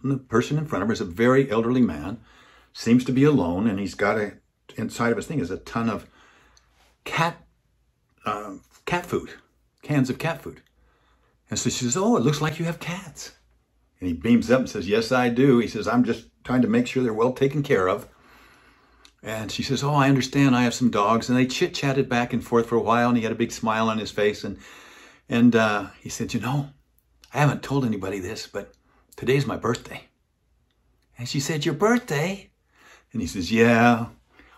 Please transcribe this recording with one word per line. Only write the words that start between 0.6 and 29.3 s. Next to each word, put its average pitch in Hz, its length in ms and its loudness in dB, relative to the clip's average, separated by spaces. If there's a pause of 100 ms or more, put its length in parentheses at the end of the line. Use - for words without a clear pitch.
front 95 160 -4
of 110 60 0
her 113 40 0
is 107 80 -4
a 104 60 -4
very 120 440 2
elderly 117 300 0
man, 92 400 -2 (540)
seems 123 320 4
to 131 60 -2
be 131 120 4
alone, 98 420 2
and 98 140 0
he's 95 140 -6
got 104 240 0
a, 104 160 -6 (420)
inside 117 340 -2
of 110 60 0
his 98 100 -8
thing 151 140 -4
is 120 100 -6
a 117 60 -6
ton 113 320 -6
of 98 180 -6 (1000)
cat, - 420 -4 (800)
uh, 104 300 -8 (280)
cat 175 220 -4
food, - 260 -6 (480)
cans 135 300 -2
of - 80 -6
cat 160 240 -6
food. - 180 -16 (880)
And 107 100 -6
so 123 120 -2
she 127 140 -4
says, 120 120 -2
"Oh, 214 200 2
it 127 60 2
looks 147 200 0
like 151 160 -4
you 165 80 -4
have 165 120 -6
cats." 180 540 -12 (680)
And 90 100 -6
he 87 40 -2
beams 110 380 4
up 131 100 6
and - 80 -4
says, 92 180 -8
"Yes, 110 240 0
I 123 200 2
do." 123 280 6
He 110 80 2
says, 101 220 -6
"I'm 120 160 2
just 107 220 -4 (180)
trying 127 160 0
to 117 80 2
make 120 180 2
sure 127 160 -2
they're 113 120 0
well 117 180 2
taken 143 300 0
care 98 260 2
of." 104 180 -2 (1160)
And 107 280 -8
she - 120 -6
says, 131 200 -4
"Oh, 143 120 0
I 139 160 4
understand. 135 440 2
I 123 80 2
have 120 120 0
some 120 160 2
dogs." 110 400 0
And 123 80 4
they 127 80 4
chit-chatted 139 600 -2
back 120 280 -2
and 113 100 -4
forth 117 220 2
for 120 100 0
a 110 60 4
while, 117 260 2
and 120 80 4
he 113 60 2
had 113 100 -2
a 110 40 -4
big 117 160 -2
smile 113 360 0
on 110 100 -2
his 104 120 -6
face. 104 340 0
And, 101 140 -10 (680)
and, 120 300 6
uh, 104 320 2 (120)
he - 100 -14
said, - 240 -6
"You 113 60 -2
know, 139 280 -4 (640)
I - 60 -6
haven't 147 240 2
told 135 240 -2
anybody 98 320 -4
this, 104 280 -10
but - 280 -12 (420)
today's 131 300 0